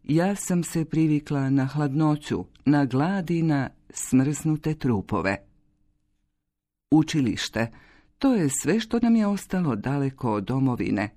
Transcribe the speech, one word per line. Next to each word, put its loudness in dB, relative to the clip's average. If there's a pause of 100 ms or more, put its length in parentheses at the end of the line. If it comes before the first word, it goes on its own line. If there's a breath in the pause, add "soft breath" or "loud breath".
Ja 2
sam -2
se -4
privikla 0
na 2
hladnoću, -2 (200)
na 4
glad 0
i 2
na 0 (200)
smrznute 0
trupove. -2 (1500)
Učilište, 0 (460 soft breath)
to 2
je 0
sve 0
što -2
nam 4
je 2
ostalo -2
daleko -4
od -2
domovine. 0